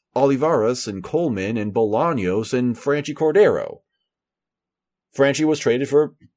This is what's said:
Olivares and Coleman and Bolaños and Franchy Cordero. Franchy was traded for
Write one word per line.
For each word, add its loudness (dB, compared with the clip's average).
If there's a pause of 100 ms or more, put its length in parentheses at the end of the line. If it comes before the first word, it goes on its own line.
(160)
Olivares 2
and -8
Coleman -2
and -4
Bolaños 0
and 0
Franchy -4
Cordero. 2 (1300)
Franchy 2
was 0
traded 0
for 2 (220)